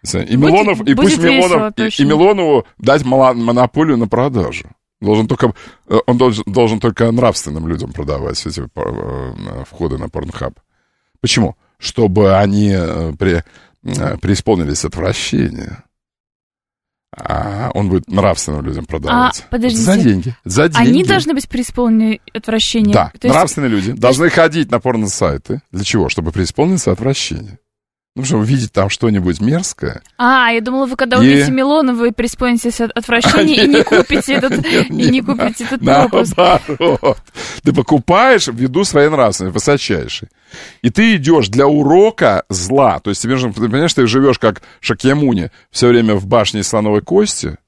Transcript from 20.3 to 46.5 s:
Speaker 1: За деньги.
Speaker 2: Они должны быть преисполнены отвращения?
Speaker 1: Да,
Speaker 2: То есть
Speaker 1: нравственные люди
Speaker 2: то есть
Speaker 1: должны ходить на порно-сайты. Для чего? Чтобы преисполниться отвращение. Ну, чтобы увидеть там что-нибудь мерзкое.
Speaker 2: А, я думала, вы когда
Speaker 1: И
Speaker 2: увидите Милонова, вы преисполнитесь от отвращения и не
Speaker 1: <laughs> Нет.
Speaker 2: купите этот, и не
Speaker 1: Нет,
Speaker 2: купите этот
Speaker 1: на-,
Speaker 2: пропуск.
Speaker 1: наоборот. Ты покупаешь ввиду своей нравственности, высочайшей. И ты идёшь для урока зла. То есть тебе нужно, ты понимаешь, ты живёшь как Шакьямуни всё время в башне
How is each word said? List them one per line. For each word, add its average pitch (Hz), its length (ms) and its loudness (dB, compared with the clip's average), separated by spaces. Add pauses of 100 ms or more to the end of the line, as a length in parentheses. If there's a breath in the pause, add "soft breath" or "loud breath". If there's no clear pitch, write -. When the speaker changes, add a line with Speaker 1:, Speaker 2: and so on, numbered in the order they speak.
Speaker 1:
За 139 240 0
деньги. 240 200 2
Speaker 2:
Они 294 140 4
должны 359 300 0
быть 269 160 -6
преисполнены 220 720 0 (120)
отвращения? 220 600 0
Speaker 1:
Да, - 260 2
Speaker 2:
То - 80 -2
есть 131 80 4
Speaker 1:
нравственные 147 340 0
люди 101 180 0
Speaker 2:
то 120 40 -4
есть 127 100 -6
Speaker 1:
должны 131 280 2
ходить 165 420 2
на 117 80 0
порно-сайты. 104 840 -4 (100)
Для 98 120 -6
чего? 95 240 0
Чтобы 82 240 -4
преисполниться 147 600 -2
отвращение. 101 680 -4 (540)
Ну, 131 120 -8
чтобы 127 160 0
увидеть 117 320 0
там 98 160 0
что-нибудь 92 500 0
мерзкое. 135 640 -4 (160)
Speaker 2:
А, 247 340 2
я 233 80 0
думала, 254 260 -2
вы 254 120 -6
когда 254 180 0
Speaker 1:
И - 60 4
Speaker 2:
увидите 269 280 6
Милонова, 262 480 2
вы 233 140 0
преисполнитесь 240 720 -2
от 233 100 -2
отвращения 233 720 2
и - 40 4
не 285 60 4
Speaker 1:
<laughs> - 20 4
Нет. - 120 4
Speaker 2:
купите 285 460 0
этот, 262 320 0
и - 280 0
не - 180 0
Speaker 1:
Нет, 262 140 0
Speaker 2:
купите 240 380 -4
этот 254 180 -6
Speaker 1:
на-, 262 280 4
Speaker 2:
пропуск. 233 260 0
Speaker 1:
наоборот. 170 840 0 (460 loud breath)
Ты 135 80 2
покупаешь 175 760 2
ввиду 127 360 -2
своей 151 260 2
нравственности, 104 440 0
высочайшей. 92 760 -2 (540 loud breath)
И 120 80 0
ты 220 260 2
идёшь 143 320 2
для 127 200 2
урока 147 840 4
зла. 95 500 0
То 104 120 -6
есть - 100 -6
тебе 127 140 -2
нужно, 123 180 -4
ты 107 80 -6
понимаешь, 135 320 0
ты 127 140 4
живёшь 131 320 2
как 110 220 0 (200 soft breath)
Шакьямуни 127 680 0 (200 soft breath)
всё - 180 0
время 117 280 4
в 95 120 -2
башне 107 320 0